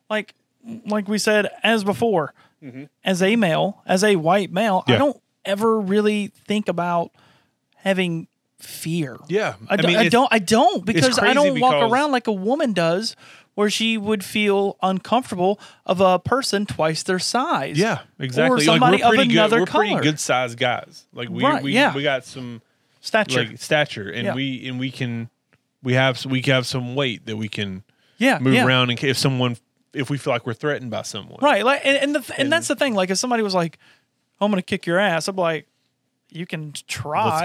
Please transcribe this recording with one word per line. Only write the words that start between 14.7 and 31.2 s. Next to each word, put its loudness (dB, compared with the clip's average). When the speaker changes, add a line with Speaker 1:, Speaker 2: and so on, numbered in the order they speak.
Speaker 1:
uncomfortable 0
of 0
a 6
person -2
twice -2
their -2
size. -2
Speaker 2:
Yeah, 0
Speaker 1:
Or -8
Speaker 2:
exactly. 2
Like, 2
Speaker 1:
somebody 6
Speaker 2:
we're 6
pretty 6
Speaker 1:
of 2
Speaker 2:
good, 4
Speaker 1:
another 4
Speaker 2:
we're 2
pretty 2
Speaker 1:
color. 0
Speaker 2:
good 0
sized 0
guys. -4
Like, -10
we, -6
Speaker 1:
Right, 2
Speaker 2:
we, -2
Speaker 1:
yeah. 2
Speaker 2:
we -4
got -2
some, -14
Speaker 1:
Stature. 0
Speaker 2:
like, -10
stature, -2
and -6
Speaker 1:
Yeah. -2
Speaker 2:
we, -6
and -8
we -4
can, -6
we 0
have 2
s-, -10
we -2
have 0
some -6
weight -4
that -8
we -6
can -8
Speaker 1:
Yeah, 2
Speaker 2:
move 4
Speaker 1:
yeah. 4
Speaker 2:
around 2
in -4
case -2
if -4
someone, 0
if -6
we -2
feel -4
like -4
we're -6
threatened -6
by -6
someone. -14